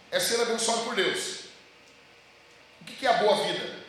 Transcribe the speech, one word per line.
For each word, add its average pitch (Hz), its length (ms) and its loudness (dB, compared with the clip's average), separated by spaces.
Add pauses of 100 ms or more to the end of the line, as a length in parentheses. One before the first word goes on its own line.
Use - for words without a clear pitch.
é 175 80 -2
ser 233 240 0
abençoado 220 420 0
por 233 120 -6
Deus. - 540 -2 (1300)
O 170 60 -20
que - 80 -16
que - 120 -4
é 247 40 6
a 226 80 6
boa 208 260 4
vida? - 340 -6 (120)